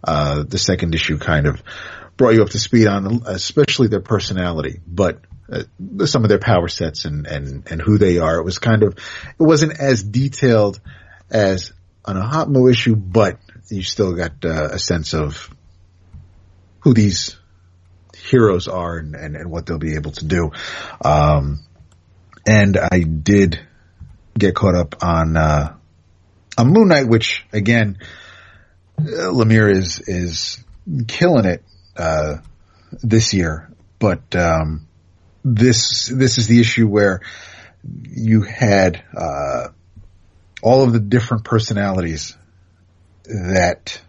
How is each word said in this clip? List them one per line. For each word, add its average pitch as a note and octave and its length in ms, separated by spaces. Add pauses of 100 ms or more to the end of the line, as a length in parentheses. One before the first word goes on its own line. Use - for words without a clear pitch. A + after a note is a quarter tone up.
uh, D2 420
the - 140
second F2 360
issue D#2 240
kind D2+ 280
of C2+ 160 (540)
brought A#2+ 180
you A2 80
up G2+ 80
to A2 80
speed A2+ 280
on, G2+ 400
especially A#2 640
their G2+ 120
personality, F2+ 880
but, F2 340 (320)
uh, - 120 (420)
some B2+ 180
of G2+ 60
their G2+ 80
power F2+ 300
sets - 360
and, D2 220
and, C#2 440
and E2 120
who G#2 160
they F#2 200
are. E2 200
It D#2+ 60
was F2+ 140
kind A2 240
of, F#2+ 120
it - 480
wasn't D#3 360
as C3+ 240
detailed A2+ 800 (500)
as F#2+ 420 (340)
an G2 100
Ahatmo B2+ 540
issue, A#2 260
but F#2+ 420 (300)
you G2 140
still F#2 320
got, D#2+ 300
uh, D#2 280
a F2+ 60
sense F2 340
of D2+ 380 (1300)
who B2 140
these G#2 420 (920)
heroes G#2 380
are E2+ 300
and, D2+ 160
and, D2 220
and E2+ 140
what E2 160
they'll E2+ 120
be D#2 160
able D2+ 180
to - 120
do. E2 260 (540)
Um, D2 600 (840)
and G2+ 300
I F2+ 240
did E2 580 (800)
get G2+ 160
caught F#2 200
up E2+ 280
on, E2 340
uh, D2+ 400 (800)
on A#2+ 120
Moon G3+ 200
Knight, C#3+ 200
which - 440
again, G#2+ 460 (1000)
uh, D#3+ 340
Lemire A2 380
is, F#2+ 360
is F2+ 560 (460)
killing D3+ 380
it, F2 180 (320)
uh, D#2 400 (680)
this A2+ 300
year. E2 380 (280)
But, F#2+ 380
um, D#2+ 500 (560)
this, A#2+ 680
this B2+ 300
is A2+ 100
the A#2 120
issue A2+ 260
where G2+ 340 (840)
you A2 400
had, G2 600 (140)
uh, C#2 520 (960)
all B2+ 200
of B2 100
the A#2 80
different A2+ 440
personalities G2 920 (880)
that F#2 840